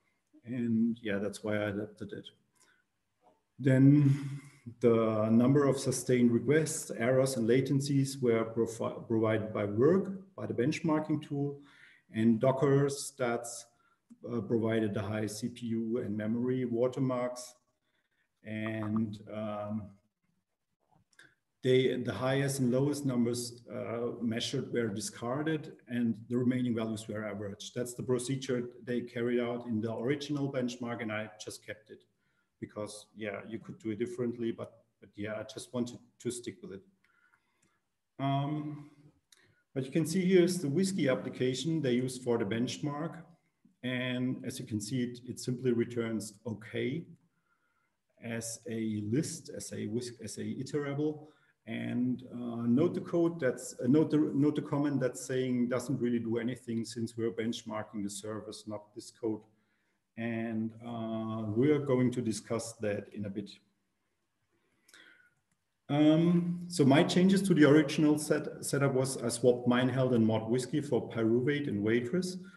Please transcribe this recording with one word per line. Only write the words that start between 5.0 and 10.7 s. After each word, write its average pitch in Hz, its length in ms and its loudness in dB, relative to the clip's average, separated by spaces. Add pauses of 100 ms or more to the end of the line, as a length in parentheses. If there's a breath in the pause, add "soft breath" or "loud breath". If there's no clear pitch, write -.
number 131 360 6
of 135 120 4
sustained 123 540 2
requests, 135 680 2
errors, 131 400 2
and 113 100 0
latencies 135 720 2
were 113 220 4
provi-, 113 640 -4
provided 110 460 2
by 107 120 -2
work, 143 480 4 (220)
by 110 100 -8
the 107 80 -4
benchmarking 151 760 0